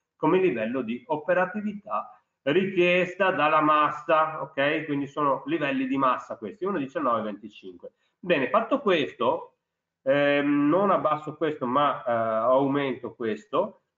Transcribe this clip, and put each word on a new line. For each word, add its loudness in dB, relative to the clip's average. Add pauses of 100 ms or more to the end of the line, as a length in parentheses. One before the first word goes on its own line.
(140)
come 2
livello 0
di -6
operatività -4 (300)
richiesta 2
dalla 2
massa, 2
ok? -2
Quindi -4
sono -2
livelli -2
di -2
massa 0
questi, -10
uno -2
diciannove -2
venticinque. -12 (220)
Bene, 0
fatto 0
questo, -2 (460)
ehm, 2
non 4
abbasso 0
questo, -2
ma, 0
eh, -2
aumento 0
questo, -4 (160)